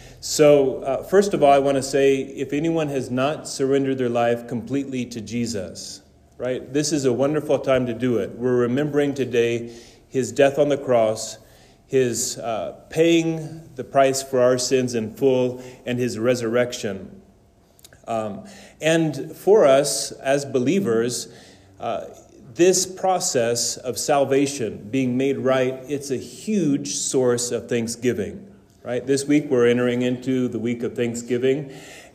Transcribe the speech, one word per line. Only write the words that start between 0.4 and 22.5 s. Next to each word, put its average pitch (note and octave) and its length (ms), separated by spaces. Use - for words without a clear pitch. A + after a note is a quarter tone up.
uh, C3 180
first G3 320
of D3 80
all, C#3 100
I C#3 60
wanna C3+ 240
say, C#3 360
if - 340
anyone D#3 360
has C3+ 220
not C#3 380
surrendered C3+ 500
their B2+ 100
life A#2+ 380
completely B2+ 600
to A#2+ 140
Jesus, G#2 800
right, B2+ 340
this D3 200
is C#3+ 120
a B2+ 80
wonderful C#3+ 460
time B2+ 280
to A#2+ 60
do A#2 260
it. F#2+ 200
We're B2 160
remembering C#3 600
today A#2 580
his B2+ 220
death C#3 300
on D3 80
the C#3 100
cross, A2+ 600
his, B2 500
uh, G#2+ 340
paying D#3+ 720
the B2 80
price C3+ 360
for B2+ 200
our B2 180
sins B2 380
in A2 180
full, B2+ 480
and B2 160
his A2+ 180
resurrection. A2+ 1040
Um, G#2+ 340
and D#3 560
for G3 280
us C#3+ 460
as C3+ 340
believers, B2 840
uh, A2 280